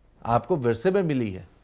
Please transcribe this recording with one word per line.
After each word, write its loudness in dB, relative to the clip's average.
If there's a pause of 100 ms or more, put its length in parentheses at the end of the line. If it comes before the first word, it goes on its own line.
(220)
آپ 0
کو 0
ورثے 2
میں 2
ملی -2
ہے۔ -14 (180)